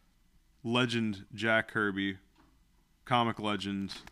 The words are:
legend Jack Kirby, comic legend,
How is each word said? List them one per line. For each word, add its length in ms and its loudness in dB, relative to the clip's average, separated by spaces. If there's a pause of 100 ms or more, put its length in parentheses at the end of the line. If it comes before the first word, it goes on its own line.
(640)
legend 720 0
Jack 360 2
Kirby, 480 0 (880)
comic 340 2
legend, 540 -2 (180)